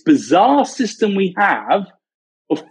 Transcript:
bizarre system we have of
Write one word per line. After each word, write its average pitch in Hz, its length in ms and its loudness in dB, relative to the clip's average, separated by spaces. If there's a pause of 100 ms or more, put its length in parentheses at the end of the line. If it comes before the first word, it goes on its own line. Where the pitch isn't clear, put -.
bizarre 190 600 2
system 214 500 -4
we 190 240 -2
have 185 480 0 (640)
of - 200 -4